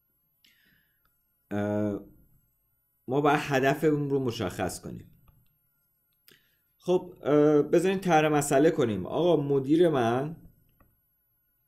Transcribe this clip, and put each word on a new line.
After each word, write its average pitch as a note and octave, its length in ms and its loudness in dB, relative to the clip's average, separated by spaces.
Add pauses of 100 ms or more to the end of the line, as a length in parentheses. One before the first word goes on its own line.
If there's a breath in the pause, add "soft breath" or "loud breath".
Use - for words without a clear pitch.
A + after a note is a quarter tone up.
(1500 soft breath)
اه، G#2 500 -4 (1080)
ما C3+ 120 -2
باید D3 220 2
هدفمون C#3+ 680 0
رو C#3 80 0
مشخص G#2+ 640 -6
کنیم. - 300 -16 (1700 soft breath)
خب، F3 460 -4
اه، D3 400 4
بذارین F3+ 360 0
طرح D#3+ 300 2
مسئله D3 420 2
کنیم. A2 360 -2
آقا D#3 360 0
مدیر C#3 460 2
من، C3+ 480 -2 (1300)